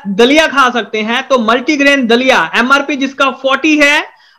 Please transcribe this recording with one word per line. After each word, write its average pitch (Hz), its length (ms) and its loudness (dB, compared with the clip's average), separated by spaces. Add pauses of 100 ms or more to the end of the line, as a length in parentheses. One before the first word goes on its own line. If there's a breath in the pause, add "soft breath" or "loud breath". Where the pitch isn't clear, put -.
दलिया 247 400 2
खा 269 220 2
सकते 220 320 -4
हैं। 233 260 -4
तो 262 120 0
multigrain 269 680 0
दलिया, 233 480 2
एमआरपी 277 400 0
जिसका 269 380 -2
फ़ोर्टी 269 440 0
है 294 280 0 (340 soft breath)